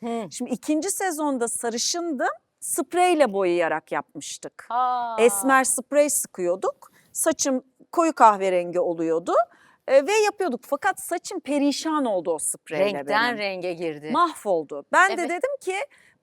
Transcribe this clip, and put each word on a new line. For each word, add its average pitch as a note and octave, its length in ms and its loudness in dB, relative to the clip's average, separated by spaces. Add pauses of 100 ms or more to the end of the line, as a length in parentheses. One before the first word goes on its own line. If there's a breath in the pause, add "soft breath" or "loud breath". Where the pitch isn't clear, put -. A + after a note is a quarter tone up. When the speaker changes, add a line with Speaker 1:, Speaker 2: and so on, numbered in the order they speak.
Speaker 1:
Hı. A#3 280 -6
Speaker 2:
Şimdi - 200 -8
ikinci D4+ 400 -2
sezonda D4 560 -2
sarışındım, C#4+ 800 -4 (320)
spreyle D#4 760 2
boyayarak F3 580 0
yapmıştık. - 800 -10
Speaker 1:
Aa. A#3+ 500 -2
Speaker 2:
Esmer B3+ 440 4
sprey C#4+ 460 0
sıkıyorduk. - 840 -4 (200 soft breath)
Saçım C4+ 500 0 (280)
koyu E4 220 2
kahverengi F#3 680 4
oluyordu, E3+ 540 -2 (540 soft breath)
e, C4+ 200 4
ve G4 40 0
yapıyorduk. G4+ 560 0
Fakat F4+ 320 -2
saçım F4+ 400 -6
perişan C#4+ 680 0
oldu F#3 260 -2
o D#3 80 -2
spreyle - 460 -2
Speaker 1:
Renkten C#3+ 220 -4 (200)
Speaker 2:
benim. A#3+ 100 -2
Speaker 1:
renge F#3 360 -4
girdi. D#3 380 -6
Speaker 2:
Mahvoldu. G3 800 -2
Ben F4+ 260 6
de F4 40 -4
Speaker 1:
Evet. D4+ 80 -4
Speaker 2:
dedim G#4 320 -4
ki F#4 140 -4 (480 soft breath)